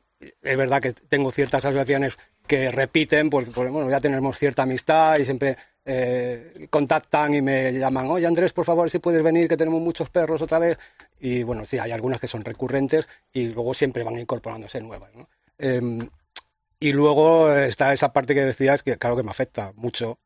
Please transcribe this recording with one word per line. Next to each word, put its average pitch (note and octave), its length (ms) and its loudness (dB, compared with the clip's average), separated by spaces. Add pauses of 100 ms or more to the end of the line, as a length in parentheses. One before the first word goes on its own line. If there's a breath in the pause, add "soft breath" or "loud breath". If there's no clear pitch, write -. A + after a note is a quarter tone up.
(200)
es C3+ 380 -6
verdad C3+ 240 0
que C3 120 -4
tengo C#3 360 0
ciertas C3+ 340 -2
asociaciones C#3 540 0 (300 soft breath)
que C3+ 240 0
repiten, D3+ 580 2
porque, B2+ 220 0
porque, B2+ 180 -2
bueno, C#3+ 180 -4
ya C#3 140 0
tenemos C3+ 340 0
cierta C3+ 280 0
amistad D#3 560 4
y C3+ 60 0
siempre, C3+ 300 -2 (300 loud breath)
eh, B2+ 880 -4
contactan D3 640 0
y C#3+ 60 0
me C3 320 0
llaman, C3 340 -2
"Oye, E3+ 180 0
Andrés, E3+ 260 2
por E3+ 140 -4
favor, E3+ 240 2
si F3+ 100 -2
puedes E3 220 2
venir, E3 260 4
que E3 100 2
tenemos D#3+ 220 0
muchos E3 300 -4
perros D#3+ 320 0
otra D#3+ 160 -2
vez". E3+ 220 0 (400 loud breath)
Y, B2 240 -4
bueno, A2+ 220 -6
sí, B2+ 140 -6
hay A#2 120 -6
algunas A#2 280 -4
que B2 80 -6
son A2 160 -10
recurrentes C3+ 640 -2 (260 loud breath)
y B2 140 -2
luego A#2 260 -6
siempre B2 300 -2
van A2+ 160 -8
incorporándose A2+ 640 -10
nuevas, A2 340 -18
¿no? A#2+ 120 -20 (300)
Em, A#2+ 500 -4 (720)
y D3 120 0
luego D3+ 600 6
está C#3 400 2
esa C#3 220 2
parte C#3 220 2
que C#3 100 4
decías, C3+ 380 2
que B2 140 -2
claro A#2+ 180 -2
que B2 80 -2
me G#2 80 -10
afecta G#2 440 -8
mucho, A#2 500 -8